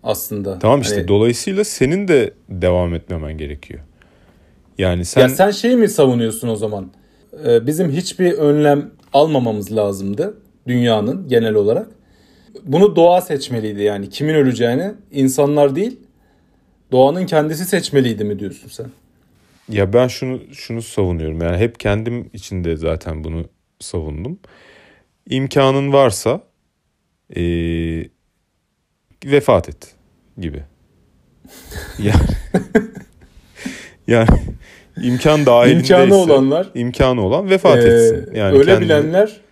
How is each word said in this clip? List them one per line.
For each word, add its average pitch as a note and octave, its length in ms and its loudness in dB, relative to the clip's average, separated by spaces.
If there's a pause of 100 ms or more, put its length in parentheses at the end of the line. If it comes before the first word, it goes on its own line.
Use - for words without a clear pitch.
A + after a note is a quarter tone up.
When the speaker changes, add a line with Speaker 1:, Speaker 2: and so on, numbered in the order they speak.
Speaker 1:
aslında. G2+ 560 -8
Speaker 2:
Tamam B2+ 220 2
işte, G#2+ 140 -2
Speaker 1:
Hani F2+ 120 -4
Speaker 2:
dolayısıyla A#2 560 0
senin F#3 440 -2
de C#3 260 2 (160)
devam F2+ 460 -2
etmemen D#2 420 -10
gerekiyor. D2 420 -14 (960)
Yani F2+ 280 -2
sen - 160 2
Speaker 1:
Ya B2+ 80 6
sen F#3+ 220 2
şey A#3 240 0
mi A3+ 140 4
savunuyorsun A#2+ 580 0
o A2 80 -4
zaman? G2+ 360 -8 (540)
Ee, A#2 220 2
bizim D#3 240 -2
hiçbir F3+ 400 -2
önlem D3 600 2 (220)
almamamız A#2+ 600 0
lazımdı G2+ 640 -4 (300)
dünyanın A#2+ 600 0
genel A2+ 260 0
olarak. G#2+ 340 0 (760)
Bunu E3+ 320 2
doğa F3 260 6
seçmeliydi A2+ 600 -6
yani. G2+ 280 -2
Kimin D3+ 240 -4
öleceğini C3 580 0 (200)
insanlar C#3+ 640 0
değil, A3+ 240 -4 (920)
doğanın C#3+ 340 2
kendisi D#3 400 -2
seçmeliydi B2+ 580 -2
mi G#2 160 -6
diyorsun G2 300 -12
sen? - 160 -16 (840)
Speaker 2:
Ya G2 240 -2
ben B2 140 4
şunu, C3 320 -8 (140)
şunu A#2 280 -12
savunuyorum. E2 600 -4
Yani E2+ 160 -2
hep A#2 220 -2
kendim A2 540 -4
için F#2+ 300 -10
de E2 140 -4
zaten D#2+ 460 -6
bunu D#2+ 220 -8 (340)
savundum. E2 600 -10 (920)
İmkanın C3+ 640 0
varsa, C3+ 480 2 (920)
ee, F2 60 -6 (1800)
vefat C3+ 440 2
et - 260 -20 (420)
gibi. D2 300 -10
<laughs> - 40 -20 (1300)
Yani, G#2 200 2 (1900)
yani A2+ 200 4 (760)
imkan C#3+ 420 2
dahilindeyse C#3 580 6
Speaker 1:
İmkanı G3 120 6
olanlar, D#3 600 2
Speaker 2:
imkanı B2 500 0
olan E3+ 240 -2
vefat F3+ 280 4
Speaker 1:
ee, - 20 4
Speaker 2:
etsin. - 560 4
Yani A2 220 2
kendini D#3 160 6
Speaker 1:
ölebilenler D#3+ 640 2 (120)